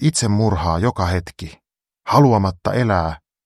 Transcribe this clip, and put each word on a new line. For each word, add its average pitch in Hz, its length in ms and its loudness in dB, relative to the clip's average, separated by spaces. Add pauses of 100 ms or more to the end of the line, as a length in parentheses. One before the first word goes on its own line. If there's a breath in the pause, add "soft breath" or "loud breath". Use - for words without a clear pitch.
itsemurhaa 101 760 0
joka 104 280 -2
hetki, 87 560 -8 (440)
haluamatta 104 680 2
elää, 95 480 -2 (260)